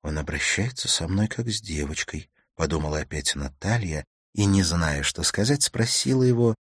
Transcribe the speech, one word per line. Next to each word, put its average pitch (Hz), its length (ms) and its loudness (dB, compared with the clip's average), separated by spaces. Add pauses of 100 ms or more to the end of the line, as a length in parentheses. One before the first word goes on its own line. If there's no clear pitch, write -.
"Он 76 160 -4
обращается 78 680 -2
со - 180 0
мной 98 220 2
как 120 200 -4
с 107 120 -4
девочкой", 76 680 -6 (260)
подумала 76 440 -2
опять - 340 -4
Наталья, 78 720 -4 (300)
и, 104 120 4
не 98 160 6
зная, 80 400 0
что - 200 -4
сказать, 123 400 2
спросила 127 600 0
его 120 400 4